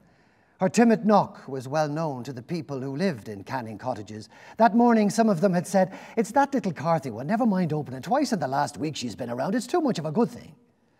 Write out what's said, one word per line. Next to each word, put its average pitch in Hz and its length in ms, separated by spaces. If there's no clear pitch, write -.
Her 190 100
timid 226 380
knock 196 420
was 131 200
well 151 200
known 147 360
to 139 100
the 123 80
people 143 400
who 135 120
lived 143 360
in 98 140
Canning 113 340
Cottages. 107 500
That 226 180
morning, 233 320
some 226 220
of 165 100
them 185 140
had 180 120
said, 190 240
"It's 226 140
that 277 200
little 196 220
Carthy 156 360
one. 120 180
Never 226 180
mind 185 260
opening. 127 300
Twice 254 280
in 190 100
the 143 60
last 139 300
week 135 180
she's 110 220
been 120 140
around. 139 240
It's 254 120
too 359 140
much 269 180
of 147 60
a 156 80
good 208 160
thing." - 260